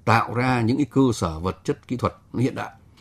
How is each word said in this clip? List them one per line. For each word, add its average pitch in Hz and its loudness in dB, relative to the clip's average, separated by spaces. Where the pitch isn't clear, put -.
tạo 110 2
ra 123 2
những 117 2
cái 143 -2
cơ 135 2
sở 80 -4
vật 90 -6
chất - -6
kỹ 123 -6
thuật - -2
nó - -4
hiện 127 -2
đại. 110 -8